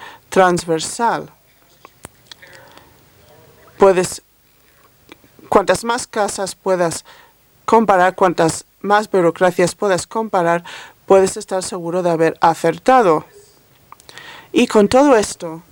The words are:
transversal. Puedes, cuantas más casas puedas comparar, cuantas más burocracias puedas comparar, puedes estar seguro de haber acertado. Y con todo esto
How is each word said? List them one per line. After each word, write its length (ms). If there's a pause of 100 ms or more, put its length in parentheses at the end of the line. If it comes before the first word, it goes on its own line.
(300)
transversal. 1000 (2500)
Puedes, 440 (1300)
cuantas 340
más 240
casas 480
puedas 480 (640)
comparar, 500
cuantas 500 (160)
más 300
burocracias 640
puedas 320
comparar, 560 (420)
puedes 300
estar 260
seguro 400
de 80
haber 300
acertado. 840 (1300)
Y 140
con 200
todo 300
esto 440 (100)